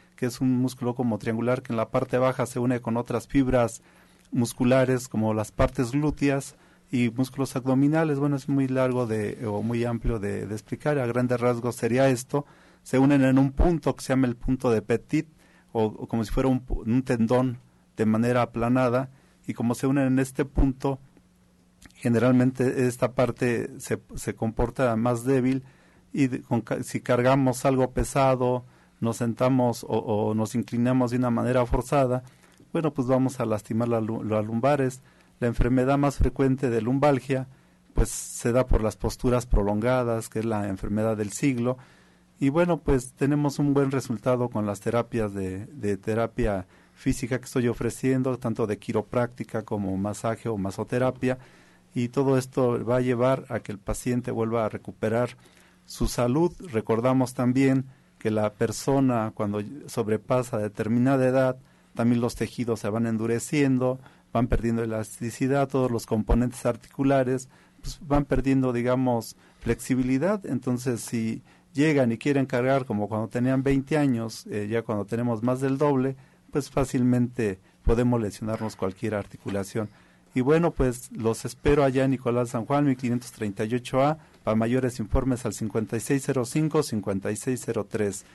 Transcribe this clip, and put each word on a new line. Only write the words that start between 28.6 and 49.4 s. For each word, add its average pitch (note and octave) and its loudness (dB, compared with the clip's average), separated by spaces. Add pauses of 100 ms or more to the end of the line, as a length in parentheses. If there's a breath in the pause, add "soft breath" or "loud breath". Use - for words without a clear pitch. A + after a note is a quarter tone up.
nos A2+ -2
sentamos B2 0
o, A2 -2
o G#2+ 0
nos A2 -2
inclinamos A#2+ 0
de B2+ -2
una B2 0
manera A#2+ 2
forzada, B2+ 0 (480 loud breath)
bueno, D#3 -2
pues B2 -2
vamos C3 2
a A#2+ -2
lastimar A2 -2
la A#2 2
lu-, A2 -4
las G#2+ 0
lumbares. C3 0 (380 soft breath)
La B2+ -2
enfermedad B2+ 2
más C#3+ 2
frecuente C3 2
de A2+ 2
lumbalgia, C3 2 (460 soft breath)
pues A2+ 2
se - -4
da B2+ 4
por A2+ 2
las G#2+ -2
posturas A#2+ 0
prolongadas, A2+ 0
que A2 -6
es A2 -2
la G#2 -2
enfermedad G#2+ -2
del G#2 -4
siglo, B2+ -2 (600 loud breath)
y C#3 2
bueno, E3+ 2
pues C3 0
tenemos D3 0
un C#3+ 2
buen C#3 2
resultado B2+ -2
con G#2+ -4
las G2+ -4
terapias A2+ -2
de, F#2+ -6
de G#2 -4
terapia A2 -2 (300 soft breath)
física B2+ -4
que - -20
estoy B2 0
ofreciendo, B2+ -2
tanto A#2 -2
de G#2 -2
quiropráctica A#2 -4